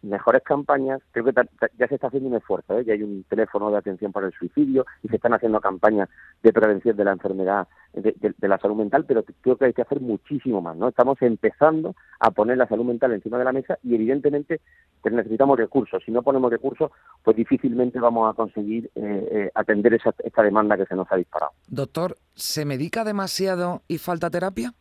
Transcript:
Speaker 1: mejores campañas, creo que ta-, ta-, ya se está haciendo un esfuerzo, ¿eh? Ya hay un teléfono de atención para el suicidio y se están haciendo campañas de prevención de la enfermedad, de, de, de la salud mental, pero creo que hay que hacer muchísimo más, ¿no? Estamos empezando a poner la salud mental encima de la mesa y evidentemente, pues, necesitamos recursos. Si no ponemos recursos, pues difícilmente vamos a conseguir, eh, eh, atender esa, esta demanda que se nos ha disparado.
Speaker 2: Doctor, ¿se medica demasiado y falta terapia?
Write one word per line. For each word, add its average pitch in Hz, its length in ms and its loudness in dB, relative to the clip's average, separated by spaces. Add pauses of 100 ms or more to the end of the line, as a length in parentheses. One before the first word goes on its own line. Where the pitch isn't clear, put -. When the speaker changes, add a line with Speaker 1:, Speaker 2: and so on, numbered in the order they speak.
Speaker 1:
mejores 107 420 2
campañas, 139 680 -2
creo 113 140 -4
que 127 80 2
ta-, 120 120 2 (140)
ta-, - 180 -2
ya 120 120 0
se 143 80 -4
está 131 100 -6
haciendo 131 220 -4
un 123 80 -2
esfuerzo, 95 420 -4
¿eh? 123 60 -4
Ya 113 80 -2
hay 104 100 -2
un 101 220 -8
teléfono 104 480 -2
de 104 60 0
atención 98 340 -6
para 98 160 -4
el 87 40 -6
suicidio 135 540 0 (160)
y 110 60 -10
se 113 80 -4
están 113 180 0
haciendo 110 260 0
campañas 98 480 0 (360)
de 113 80 8
prevención 107 440 2
de 101 80 2
la 101 80 2
enfermedad, 95 540 -2 (260)
de, 104 280 -2
de, 104 180 0
de 101 100 -2
la 95 100 4
salud 104 180 0
mental, 113 280 0
pero 113 200 0 (160)
creo 127 160 2
que - 80 0
hay 120 80 4
que 123 100 -2
hacer 143 180 -4
muchísimo 120 640 -4
más, 82 140 -8
¿no? 98 100 -2
Estamos 131 360 2
empezando 156 760 2 (240)
a 117 100 4
poner 120 280 0
la 123 100 2
salud 113 160 -2
mental 120 280 0
encima 113 260 -4
de 123 60 0
la 127 80 0
mesa 135 300 -4
y 120 140 0
evidentemente, 143 640 0 (400)
pues, 104 120 -2
necesitamos 117 460 2
recursos. 107 460 -2
Si 113 80 -8
no 120 100 0
ponemos 131 300 2
recursos, 139 400 -4 (320)
pues 110 120 4
difícilmente 123 640 0
vamos 117 320 2
a 107 60 -6
conseguir, 110 580 -4
eh, 104 380 -4
eh, 101 220 -2
atender 107 400 4
esa, 113 280 2
esta - 220 2
demanda 107 320 4
que 95 100 0
se - 80 -6
nos 92 160 -4
ha 95 60 2
disparado. 78 360 -4 (140)
Speaker 2:
Doctor, 139 500 -6 (180)
¿se - 300 -6
medica 147 400 -4
demasiado 190 840 -2
y 165 100 -4
falta 170 300 -4
terapia? 190 520 -4